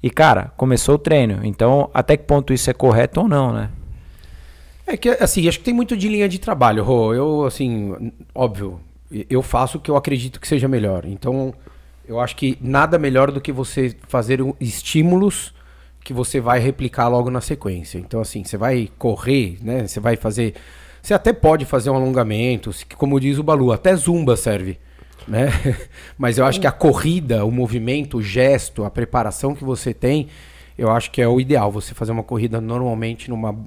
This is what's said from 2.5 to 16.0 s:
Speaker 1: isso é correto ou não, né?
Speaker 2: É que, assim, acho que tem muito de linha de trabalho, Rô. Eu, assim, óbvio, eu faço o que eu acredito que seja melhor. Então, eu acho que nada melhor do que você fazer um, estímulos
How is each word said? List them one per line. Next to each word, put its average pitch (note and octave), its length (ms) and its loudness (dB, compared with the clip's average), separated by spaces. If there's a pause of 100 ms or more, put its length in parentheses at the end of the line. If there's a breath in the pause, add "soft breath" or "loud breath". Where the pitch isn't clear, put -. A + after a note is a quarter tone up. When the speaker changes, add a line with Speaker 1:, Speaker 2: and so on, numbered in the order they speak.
Speaker 1:
isso B2+ 160 0
é B2+ 40 2
correto A#2+ 460 4
ou G#3+ 80 2
não, C#3 240 2
né? A2 180 -4 (1160 soft breath)
Speaker 2:
É C4 100 -4
que, - 120 0
assim, G#3 380 2
acho E3 120 0
que - 60 -8
tem A#3+ 80 0
muito A#3+ 220 0
de G3 120 -2
linha G#3 200 2
de F#3 120 -4
trabalho, B2 440 2
Rô. A2+ 300 2
Eu, D3 320 0
assim, A#2 640 -4 (220)
óbvio, G2+ 460 -4 (500)
eu B2+ 120 2
faço C3 360 -2
o C#3+ 40 -10
que D3+ 100 -4
eu D3 60 2
acredito C3 420 -4
que - 80 -14
seja C3+ 200 2
melhor. G#2 380 0
Então, B2+ 480 -4 (540 soft breath)
eu A#2 120 -6
acho A#2+ 160 -4
que C3+ 260 -2
nada C#3 360 2
melhor C#3 320 4
do C#3 120 -6
que D3 100 -8
você B2+ 420 -4 (140)
fazer B2+ 340 0
um, C3+ 180 -2
estímulos F3 920 0 (480 soft breath)